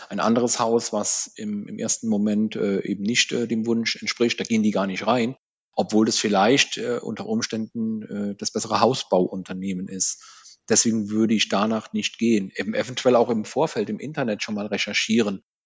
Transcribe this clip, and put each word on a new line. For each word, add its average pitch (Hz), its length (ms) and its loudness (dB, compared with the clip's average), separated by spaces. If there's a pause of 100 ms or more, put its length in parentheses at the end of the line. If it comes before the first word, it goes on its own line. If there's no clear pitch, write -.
(100)
Ein 101 100 -4
anderes 117 400 2
Haus, 117 320 2
was - 420 -4
im, 104 320 -6
im 107 120 -10
ersten 110 280 -4
Moment, 107 480 2
äh, 98 280 0
eben 101 200 -4
nicht, 117 300 0
äh, 120 160 -2
dem 113 180 -2
Wunsch 117 300 0
entspricht, - 420 -2
da 101 60 -6
gehen 110 180 2
die 104 100 2
gar 98 140 0
nicht 95 200 -6
rein, 120 300 0 (360)
obwohl 107 320 2
das 113 140 2
vielleicht, 107 580 4
äh, 120 260 -4
unter - 240 -8
Umständen, 110 760 -2
äh, 101 340 -4
das - 140 -6
bessere 107 300 -2
Hausbauunternehmen 95 1080 0
ist. - 720 -8 (100)
Deswegen 110 400 2
würde 110 240 2
ich 107 160 2
danach 110 460 0
nicht - 240 -4
gehen. 107 360 2
Eben 107 200 -4
eventuell 123 420 2
auch 117 140 4
im 107 160 -2
Vorfeld 131 420 -2
im 104 100 -4
Internet 123 440 -4
schon 110 120 -6
mal 101 120 -4
recherchieren. 107 760 0 (240)